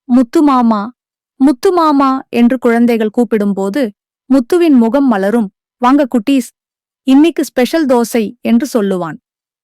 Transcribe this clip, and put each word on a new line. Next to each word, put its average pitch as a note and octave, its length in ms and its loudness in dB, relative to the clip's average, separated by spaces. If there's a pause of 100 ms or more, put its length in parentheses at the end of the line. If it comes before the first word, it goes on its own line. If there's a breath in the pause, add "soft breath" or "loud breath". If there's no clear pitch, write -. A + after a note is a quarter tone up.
"முத்து C4 380 0
மாமா, A#3+ 520 0 (420)
முத்து D#4 360 0
மாமா" C#4 580 0
என்று A#3+ 280 0
குழந்தைகள் A#3 520 0
கூப்பிடும்போது G#3 800 -2 (360)
முத்துவின் C#4+ 500 2
முகம் B3 320 2
மலரும். G#3 440 -2 (260)
"வாங்க C4+ 300 0
குட்டீஸ், B3+ 400 -2 (560)
இன்னைக்கு D4 420 2
ஸ்பெஷல் C#4+ 400 -2
தோசை" A#3 560 -2
என்று A#3 400 -2
சொல்லுவான். F#3 360 -4 (460)